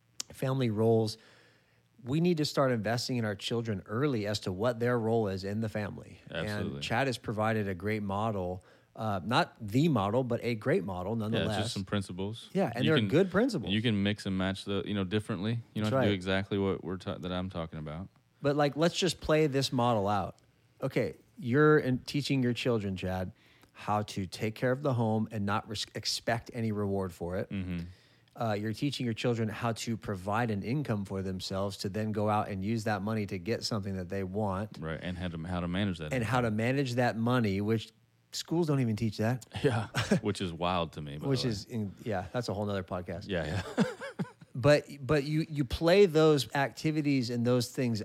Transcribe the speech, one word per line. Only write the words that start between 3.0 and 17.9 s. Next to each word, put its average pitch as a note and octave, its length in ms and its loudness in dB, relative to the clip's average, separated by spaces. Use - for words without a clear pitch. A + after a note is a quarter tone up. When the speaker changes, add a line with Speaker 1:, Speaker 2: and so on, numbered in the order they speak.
Speaker 1:
in A2+ 80 0
our G#2 100 -2
children A2+ 500 -4
early A#2 420 0
as G#2+ 140 -2
to G#2 100 -4
what A2+ 280 0
their A#2+ 180 2
role A2+ 300 2
is F#2+ 160 -2
in G2+ 180 -2
the A2 80 -2
family. G2 500 -8
Speaker 2:
Absolutely. G#2 420 -4
Speaker 1:
And C#2 80 -8
Chad B2 240 0
has A#2+ 100 -2
provided G#2+ 520 0
a G2 60 -2
great G#2 280 -4
model, G2 600 -2
uh, G#2+ 280 -2
not C#3+ 380 0
the A#2 260 4
model, A#2 360 4
but A#2+ 200 0
a A#2+ 120 0
great C3 280 0
model F2+ 340 -4
Speaker 2:
Yeah, G#2+ 80 -2
it's A2 80 -2
Speaker 1:
nonetheless. E2+ 300 0
Speaker 2:
just A2+ 100 -4
some G2+ 120 -4
principles. G2 680 -4
Speaker 1:
Yeah, F3+ 220 2
and B2 80 0
Speaker 2:
You C#3+ 80 6
Speaker 1:
they're D#3 80 6
Speaker 2:
can, A2 80 2
Speaker 1:
good F3 240 4
principles. F3+ 400 2
Speaker 2:
you G#2+ 100 2
can G#2+ 200 2
mix G2+ 240 0
and G2 120 -2
match F#2+ 280 -2
the, G2 200 -2
you G2+ 100 -4
know, G2+ 80 0
differently. G#2+ 560 -2
You G#2+ 80 -4
don't - 20 0
Speaker 1:
That's G#2+ 100 0
Speaker 2:
have C3+ 80 4
to A#2+ 60 4
do - 20 4
Speaker 1:
right. G2+ 60 4
Speaker 2:
exactly F#2+ 420 0
what G2 260 2
we're F#2 140 -6
ta-, F#2 220 -6
that F2+ 120 -6
I'm F#2 180 -2
talking E2 300 -6
about. D#2 280 -8